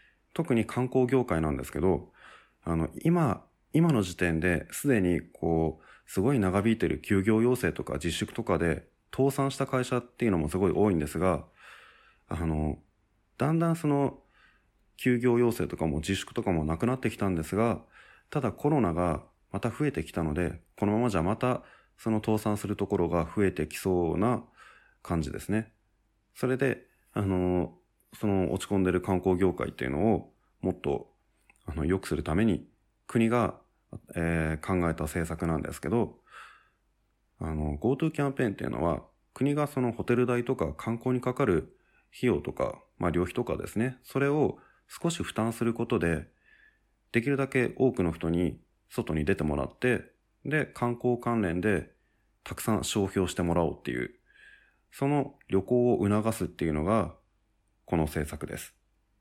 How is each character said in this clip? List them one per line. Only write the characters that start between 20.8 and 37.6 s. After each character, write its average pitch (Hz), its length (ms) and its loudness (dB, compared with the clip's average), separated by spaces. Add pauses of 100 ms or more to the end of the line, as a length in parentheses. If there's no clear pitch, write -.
の 104 60 2
ま 107 60 2
ま 120 120 2
じ 98 60 -2
ゃ 78 60 2
ま 98 140 0
た 127 260 -2 (340)
そ - 140 -4
の 107 140 0
倒 107 140 2
産 104 180 0
す 98 100 -6
る 101 100 -2
と 98 100 -2
こ 98 120 0
ろ 85 100 2
が 85 160 2
増 101 220 0
え 90 60 2
て 78 140 -4
き - 100 -14
そ 87 380 0
う 82 40 -2
な 113 260 0 (580)
感 82 200 -2
じ - 100 -6
で - 60 -8
す - 100 -10
ね。 107 240 -2 (600)
そ - 120 -4
れ 127 100 2
で、 127 300 -2 (260)
あ 104 100 -2
の、 90 520 2 (440)
そ 107 80 -4
の 95 260 2
落 92 140 -4
ち - 40 -12
込 101 80 2
ん 95 40 4
で 90 100 2
る 90 80 2
観 92 200 0
光 92 160 2
業 90 160 2
界 65 160 -4
っ 71 40 -8
て 64 120 -6
い 64 40 -4
う - 20 -4
の 95 240 2
を - 180 -4 (280)
も 92 120 -2
っ - 20 -4
と、 - 380 -4 (540)
あ - 80 -10
の、 73 100 -2
良 92 140 2
く - 100 -8
す 78 80 0
る 73 60 -4
た 76 120 -2
め 104 100 4
に、 101 220 2 (400)
国 113 220 2
が、 117 280 0 (580)
え 82 460 0
ー、 - 60 -12
考 90 220 2
え 80 60 0
た 80 100 -4
政 82 220 -4
策 82 200 -4
な 82 100 0
ん - 60 -2
で - 100 -8
す - 80 -14
け 69 80 -6
ど、 120 300 0 (1200)
あ 80 140 -6
の、 76 220 -2